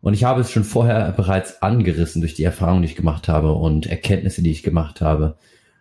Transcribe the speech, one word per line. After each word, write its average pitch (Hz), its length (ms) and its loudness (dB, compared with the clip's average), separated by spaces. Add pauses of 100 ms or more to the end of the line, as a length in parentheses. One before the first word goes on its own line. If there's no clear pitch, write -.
Und 98 140 0
ich 107 100 2
habe 123 160 2
es 120 100 -2
schon 107 140 2
vorher 113 480 0
bereits 95 500 -2
angerissen 87 580 0
durch 82 140 -4
die - 80 -4
Erfahrungen, 90 400 2
die 82 60 0
ich 76 80 -10
gemacht 80 320 -2
habe 78 240 2
und 78 340 0
Erkenntnisse, - 560 -2
die 85 80 2
ich 76 140 -6
gemacht 80 360 -2
habe. 78 380 0 (420)